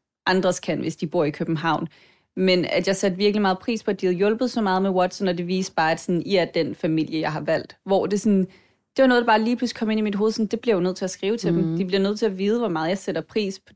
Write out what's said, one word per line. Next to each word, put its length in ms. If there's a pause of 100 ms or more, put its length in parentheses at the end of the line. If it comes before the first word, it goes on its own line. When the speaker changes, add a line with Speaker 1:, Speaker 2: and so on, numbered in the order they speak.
(260)
Speaker 1:
andres 340
kan, 200
hvis 160
de 100
bor 180
i 60
København. 580 (480)
Men 280
at 220
jeg 100
satte 200
virkelig 260
meget 160
pris 240
på, 80
at 100
de 60
havde 100
hjulpet 340
så 120
meget 200
med 80
Watson, 380
og 100
det 80
viste 280
bare, 180
at 80
sådan, 260
"I 100
er 80
den 300
familie, 460
jeg 120
har 80
valgt." 360 (100)
Hvor 200
det 140
sådan, 260 (500)
det 60
var 40
noget, 160
der 40
bare 160
lige 140
pludselig 220
kom 120
ind 80
i 40
mit 120
hoved, 180
sådan, 140
"Det 140
bliver 140
jo 60
nødt 160
til 80
at 60
skrive 260
til 160
Speaker 2:
Mhm. 100
Speaker 1:
dem. 140
De 80
bliver 180
nødt 160
til 80
at 120
vide, 200
hvor 100
meget 200
jeg 100
sætter 220
pris 400
på 160